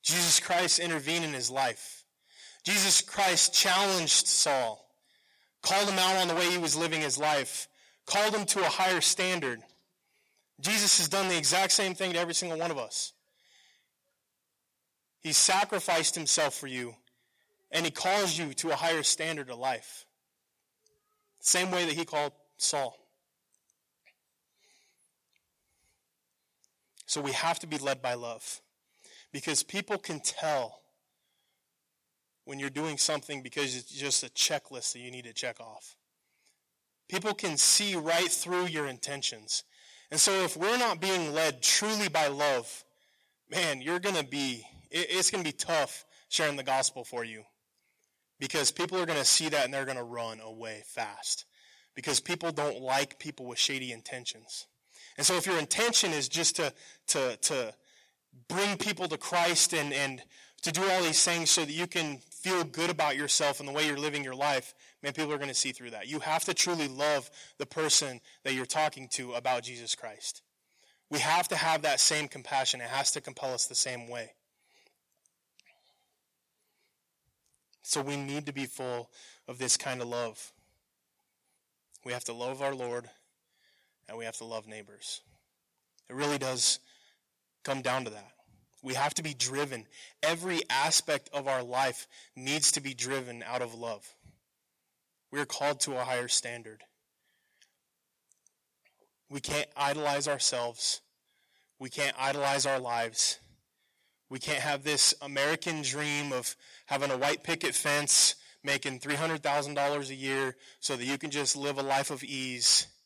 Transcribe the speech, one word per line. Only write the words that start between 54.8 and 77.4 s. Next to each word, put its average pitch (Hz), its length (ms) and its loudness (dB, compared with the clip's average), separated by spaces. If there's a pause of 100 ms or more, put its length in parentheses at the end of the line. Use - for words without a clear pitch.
And 143 80 2
so 185 80 6
if 170 120 0
your 180 120 2
intention 208 540 2
is 139 160 0
just 160 280 2
to, 151 160 0 (360)
to, 131 280 2
to 123 380 -2 (760)
bring 196 280 0
people 185 320 -2
to 151 100 -4
Christ 175 540 4
and, 147 200 0
and 135 300 -2 (400)
to 165 100 -2
do 180 160 0
all 185 140 4
these 160 220 4
things 170 260 2
so 165 140 4
that 147 80 -6
you 170 140 -2
can 156 320 -4 (120)
feel 180 340 0
good 160 260 -2
about 151 260 2
yourself 143 440 2
and 139 80 -10
the 139 40 -8
way 151 140 2
you're 147 120 0
living 147 260 -2
your 131 100 -8
life, 139 400 0 (280)
man, 143 100 -4
people 151 200 -2
are 147 60 -2
gonna 139 160 -4
see 131 180 0
through 123 180 -12
that. 107 180 -10
You 147 120 -4
have - 240 0
to 180 100 0
truly 165 340 2
love 139 420 0 (280)
the 139 80 -4
person 147 540 0 (240)
that 135 100 0
you're 127 120 -2
talking 147 460 0
to 123 200 -6
about 120 300 0
Jesus 117 320 -8
Christ. - 480 -12 (680)
We 147 100 -2
have 165 280 4
to 175 80 0
have 160 260 2
that 143 180 2
same 151 280 4
compassion. 135 520 -2
It 120 80 -8
has 135 240 0
to 147 80 -4
compel 135 320 -6
us 120 140 0
the 123 80 -10
same 120 340 -4
way. 117 240 -10 (3500)